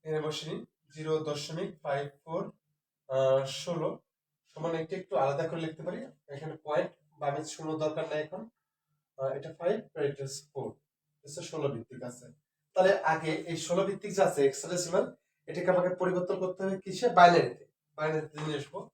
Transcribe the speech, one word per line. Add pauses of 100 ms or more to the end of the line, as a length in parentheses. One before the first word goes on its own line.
এখানে
বসে
নিই, (340)
জিরো
দশমিক (140)
ফাইভ (180)
ফোর, (680)
আহ,
ষোলো (640)
সমান
একটু,
একটু
আলাদা
করে
লিখতে
পারি। (280)
এখানে (100)
পয়েন্ট, (280)
বামে
শূন্য
দরকার
নেই
এখন। (760)
আহ,
এটা (100)
ফাইভ, (180)
আর
এটা
হচ্ছে (120)
ফোর, (560)
এটা
ষোলো
ভিত্তিক
আছে। (480)
তাহলে
আগে (180)
এই
ষোলো
ভিত্তিক
যে
আছে
হেক্সাডেসিমাল, (420)
এটাকে
আমাকে
পরিবর্তন
করতে
হবে
কিসে?
বাইনারিতে। (320)
বাইনারিতে
নিয়ে
আসবো। (140)